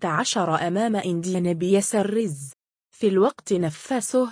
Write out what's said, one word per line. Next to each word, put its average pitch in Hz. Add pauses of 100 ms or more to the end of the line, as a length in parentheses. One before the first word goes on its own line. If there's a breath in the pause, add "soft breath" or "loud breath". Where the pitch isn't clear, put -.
عشر 170
أمام 202
إنديانا 175
بيسرز. 196 (400)
في -
الوقت 196
نفسه، 226